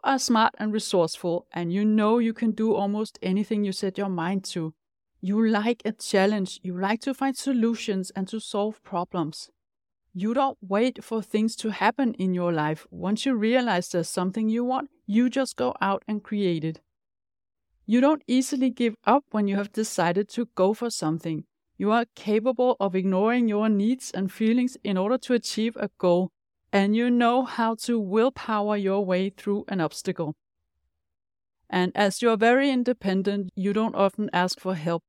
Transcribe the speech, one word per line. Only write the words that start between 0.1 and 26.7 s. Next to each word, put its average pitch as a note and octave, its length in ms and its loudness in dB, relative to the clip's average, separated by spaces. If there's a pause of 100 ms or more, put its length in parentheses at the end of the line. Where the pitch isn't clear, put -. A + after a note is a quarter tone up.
smart A3+ 400 2
and G#3+ 140 -4
resourceful, F3+ 800 0
and F3 220 -4
you G3+ 100 0
know G#3+ 360 4
you A3+ 120 2
can A3 200 0
do A3 240 0
almost G3+ 460 -4
anything G#3 440 0
you F#3+ 80 -2
set F#3+ 240 -4
your G3+ 100 -2
mind F#3+ 460 -4
to. D#3+ 200 -4 (460)
You G3+ 260 2
like G#3+ 380 2
a G#3+ 80 -2
challenge, G3 720 0
you F3+ 160 -6
like G3+ 220 0
to C4+ 120 -2
find C4+ 220 -2
solutions A3+ 760 -2
and F#3+ 180 -4
to A3 100 -6
solve G#3+ 440 -4
problems. F3 640 -6 (640)
You G3+ 200 -2
don't C4+ 260 0
wait A3 460 0
for A3 160 -4
things A3 340 0
to - 140 -4
happen A3 460 0
in F#3 180 0
your F3 180 0
life. D#3 400 -2
Once F3+ 340 -4
you C4+ 80 2
realize A3+ 540 0
there's E3+ 220 -2
something F#3+ 400 -2
you A#3 160 0
want, C4+ 240 -4 (160)
you A#3 240 2
just C4 260 -2
go B3 240 -2
out G3 260 -2
and G#3 160 -4
create F3+ 440 -2
it. D#3+ 160 -6 (1040)
You A#3 160 4
don't D4 260 4
easily B3+ 440 2
give A3+ 240 -2 (100)
up C4+ 260 4
when G#3 160 0
you G3 80 0
have G3+ 160 -2
decided G3 600 0
to A#3 220 -4
go F#3+ 200 2
for A#3 160 -4
something. D#3+ 560 -4 (320)
You G3+ 140 0
are A#3 220 2
capable A#3+ 640 0
of G3 160 -2
ignoring G3 540 2
your G#3+ 220 0
needs A3 420 0
and F#3+ 180 -4
feelings A#3+ 540 0
in F#3+ 140 -2
order G#3+ 220 0
to - 140 -2
achieve A3+ 440 -2
a G#3 200 -4
goal, F3+ 340 2 (420)